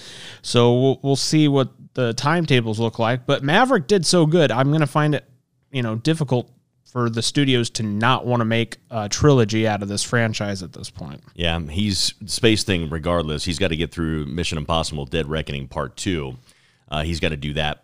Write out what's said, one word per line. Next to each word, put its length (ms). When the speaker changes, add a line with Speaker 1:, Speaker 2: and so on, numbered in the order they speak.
Speaker 1:
So 320
we'll, 300
we'll 120
see 320
what 220
the 220
timetables 640
look 180
like. 300
But 160
Maverick 420
did 220
so 180
good, 260
I'm 200
gonna 160
find 260
it, 120
you 120
know, 120
difficult 540
for 260
the 100
studios 500
to 120
not 420
wanna 200
make 320
a 180
trilogy 600
out 160
of 60
this 120
franchise 640
at 100
this 160
point. 320
Speaker 2:
Yeah, 240
he's 560
space 380
thing 260
regardless. 560
He's 140
gotta 160
get 160
through 340
Mission 320
Impossible 480
Dead 240
Reckoning 380
Part 280
Two. 420
Uh, 140
he's 180
gotta 160
do 160
that 320